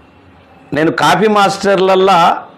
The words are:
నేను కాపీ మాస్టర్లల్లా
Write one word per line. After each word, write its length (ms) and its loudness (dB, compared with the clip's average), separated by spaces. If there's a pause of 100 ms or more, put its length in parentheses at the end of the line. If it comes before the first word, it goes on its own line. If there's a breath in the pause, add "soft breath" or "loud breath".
(720)
నేను 180 0
కాపీ 360 0
మాస్టర్లల్లా 1200 0 (100)